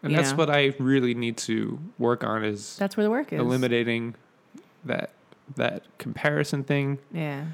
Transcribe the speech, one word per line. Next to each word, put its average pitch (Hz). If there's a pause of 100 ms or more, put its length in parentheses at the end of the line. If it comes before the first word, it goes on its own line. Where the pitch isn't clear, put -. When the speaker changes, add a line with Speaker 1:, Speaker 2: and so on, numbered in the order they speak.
Speaker 1:
And 143
Speaker 2:
you 151
Speaker 1:
that's 139
Speaker 2:
know? 139
Speaker 1:
what 156
I 139
really 131
need 117
to 110 (180)
work 120
on 110
is 104
Speaker 2:
That's 196
where 214
the 214
work 269
is. 156
Speaker 1:
eliminating 120 (720)
that, - (460)
that 120 (160)
comparison 147
thing. 139 (120)
Speaker 2:
Yeah. 151